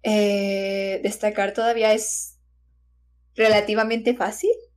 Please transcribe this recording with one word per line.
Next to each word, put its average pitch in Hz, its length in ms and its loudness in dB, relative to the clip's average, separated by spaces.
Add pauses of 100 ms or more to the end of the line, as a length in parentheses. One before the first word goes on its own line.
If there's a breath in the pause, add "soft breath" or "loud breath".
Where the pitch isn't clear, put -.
eh, 196 960 0
destacar 202 520 -2
todavía 226 400 2
es - 460 -4 (960)
relativamente 220 800 2
fácil. 320 360 -2 (260)